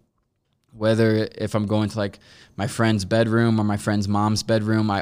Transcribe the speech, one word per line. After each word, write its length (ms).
whether 640
if 200
I'm 100
going 240
to, 80
like, 220
my 100
friend's 380
bedroom 540
or 40
my 140
friend's 300
mom's 360
bedroom, 480
I 100